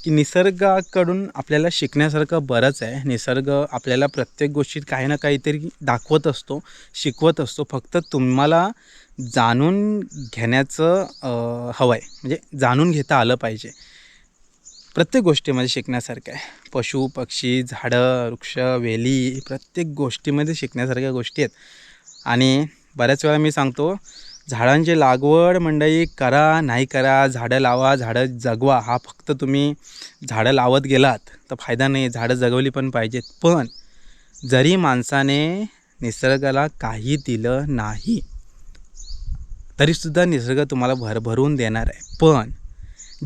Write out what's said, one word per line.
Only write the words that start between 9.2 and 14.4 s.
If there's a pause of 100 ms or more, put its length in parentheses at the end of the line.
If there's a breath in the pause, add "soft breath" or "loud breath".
जाणून (360)
घेण्याचं, (160)
अ, (460)
हवं
आहे, (140)
म्हणजे
जाणून
घेता
आलं
पाहिजे. (1200 soft breath)